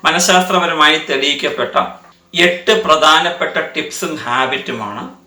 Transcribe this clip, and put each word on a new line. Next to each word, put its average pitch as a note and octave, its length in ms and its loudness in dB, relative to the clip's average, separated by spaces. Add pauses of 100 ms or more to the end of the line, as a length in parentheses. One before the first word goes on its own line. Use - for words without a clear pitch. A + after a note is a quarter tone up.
മനഃശാസ്ത്രപരമായി E3+ 920 2 (120)
തെളിയിക്കപ്പെട്ട C#3 640 -2 (580)
എട്ട് F3 500 2
പ്രധാനപ്പെട്ട D#3 720 2 (180)
ടിപ്സും D#3 400 -6 (100)
ഹാബിറ്റുമാണ് B2 800 -4 (220)